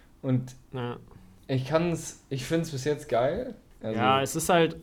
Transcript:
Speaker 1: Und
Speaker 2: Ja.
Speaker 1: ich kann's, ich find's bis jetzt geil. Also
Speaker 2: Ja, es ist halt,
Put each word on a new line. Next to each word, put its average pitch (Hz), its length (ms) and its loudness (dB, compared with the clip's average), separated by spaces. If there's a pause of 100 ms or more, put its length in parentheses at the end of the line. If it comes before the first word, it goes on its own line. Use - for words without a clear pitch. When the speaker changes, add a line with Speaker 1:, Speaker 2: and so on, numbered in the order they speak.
(220)
Speaker 1:
Und 127 340 0 (180)
Speaker 2:
Ja. 120 240 -6 (500)
Speaker 1:
ich 131 200 0
kann's, 165 640 -2
ich 131 160 -6
find's 165 260 -2
bis 131 140 -8
jetzt 147 240 -2
geil. 170 460 0 (260)
Also 110 180 -4
Speaker 2:
Ja, 131 220 4
es 135 140 -2
ist 156 140 -2
halt, 170 340 6